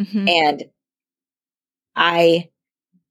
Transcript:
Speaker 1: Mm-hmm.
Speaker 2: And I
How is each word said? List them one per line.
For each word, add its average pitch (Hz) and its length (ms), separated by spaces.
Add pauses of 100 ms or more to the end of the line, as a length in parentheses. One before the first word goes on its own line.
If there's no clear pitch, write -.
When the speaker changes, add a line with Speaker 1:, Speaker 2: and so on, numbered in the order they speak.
Speaker 1:
Mm-hmm. 202 280
Speaker 2:
And 156 340 (1300)
I 170 560 (600)